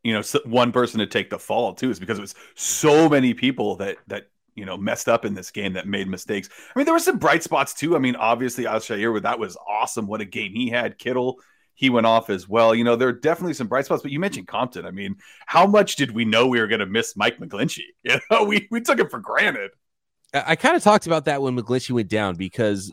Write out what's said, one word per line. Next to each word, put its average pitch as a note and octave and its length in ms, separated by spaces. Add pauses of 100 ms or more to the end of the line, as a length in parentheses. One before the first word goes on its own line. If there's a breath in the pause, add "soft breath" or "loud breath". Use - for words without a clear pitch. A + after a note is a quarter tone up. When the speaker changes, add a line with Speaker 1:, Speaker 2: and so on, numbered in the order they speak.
Speaker 1:
you A#2 120
know, G#2 80
s-, - 220
one A#2+ 280
person A#2+ 260
to G#2 80
take G2+ 240
the G2+ 80
fall G#2 380
too, B2+ 160
is F#2+ 80
because G2+ 180
it G#2 40
was G2 120 (220 loud breath)
so D#3 520
many C3 280
people B2 400
that, G2 220 (100)
that, G2+ 240 (240)
you G2+ 100
know, F#2 100
messed G#2 320
up A#2 160
in G2+ 120
this F#2 160
game G2+ 220
that F2+ 140
made G2 200
mistakes. F#2+ 420 (260 loud breath)
I B3 40
mean, C#4+ 60
there E4 100
were E4+ 40
some E4 200
bright D#3+ 240
spots C#3 320
too. E3 200
I D3 40
mean, B2+ 160
obviously, A#2+ 500
Al-Shaair, A2 560
that A2 160
was G2 180 (140)
awesome. G#2+ 380
What G#2+ 140
a G#2 40
game G2 300
he A#2+ 120
had. A2+ 300
Kittle, B2+ 400 (420 soft breath)
he C3+ 120
went A2+ 160
off A2+ 240
as F#2 180
well. A2+ 240
You A#2 100
know, A#2+ 120
there B2+ 120
are A#2+ 60
definitely E3 400
some A#2+ 140
bright C3 180
spots, D#3+ 160
but C#3+ 100
you C#3+ 80
mentioned F#3 280
Compton. A2+ 360
I F2+ 60
mean, G2 260 (300 loud breath)
how F3+ 220
much G3+ 280
did C#3 140
we A2+ 160
know A2+ 220
we B2 120
were A2 60
gonna G#2 220
miss A2+ 280
Mike A2 220
McGlinchey? - 540
<laughs> - 120
You C#3 160 (120)
know, G#3+ 140
we, G#3 260
we A#3 100
took C4+ 160
it - 140
for A#2+ 80
granted. B2 500 (640)
Speaker 2:
I, C#3 140
I D#3+ 80
kinda D#4 240
talked G#3 260
about D#3+ 200
that C#3+ 140
when C3 160
McGlinchey B2 360
went A#2 160
down G#2 260
because G2 600